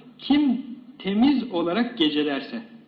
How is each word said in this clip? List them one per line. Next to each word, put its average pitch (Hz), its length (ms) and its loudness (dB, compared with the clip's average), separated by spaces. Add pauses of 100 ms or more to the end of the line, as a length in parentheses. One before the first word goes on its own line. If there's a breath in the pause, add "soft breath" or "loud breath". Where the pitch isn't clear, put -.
(180)
Kim 285 440 2 (380)
temiz 226 520 2
olarak 175 460 -2
gecelerse. 147 640 -2 (260)